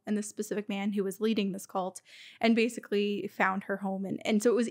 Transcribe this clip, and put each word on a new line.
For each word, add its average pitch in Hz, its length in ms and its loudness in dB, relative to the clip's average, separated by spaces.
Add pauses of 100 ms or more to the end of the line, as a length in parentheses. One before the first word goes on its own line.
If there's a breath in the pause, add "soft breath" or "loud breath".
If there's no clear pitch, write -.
and 214 100 -2
this 208 140 -4
specific 208 400 -6
man 202 240 -2
who 202 100 2
was 190 160 -4
leading 208 320 2
this - 140 -8
cult 185 360 -4 (380 loud breath)
and 226 160 6
basically 208 800 0
found 190 280 0
her 196 140 -2
home. 196 280 -4
And, - 180 -6
and 214 200 4
so 240 80 6
it 202 40 4
was 233 160 2